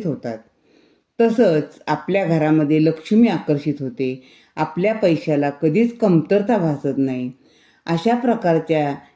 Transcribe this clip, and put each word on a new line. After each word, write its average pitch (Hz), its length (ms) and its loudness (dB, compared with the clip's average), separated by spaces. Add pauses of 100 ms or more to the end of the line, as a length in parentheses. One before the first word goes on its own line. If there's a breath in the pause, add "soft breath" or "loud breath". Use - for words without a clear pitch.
होतात. 120 320 -6 (840 soft breath)
तसंच 214 420 2 (240)
आपल्या 180 380 -2
घरामध्ये 156 600 2
लक्ष्मी 214 420 2
आकर्षित 151 520 -2
होते, 131 440 -6 (320 soft breath)
आपल्या 175 380 -2
पैशाला 156 560 0
कधीच 165 480 0
कमतरता 202 600 2
भासत 147 400 -2
नाही. 131 340 -2 (540 soft breath)
अशा 170 300 0
प्रकारच्या 165 760 0 (260 loud breath)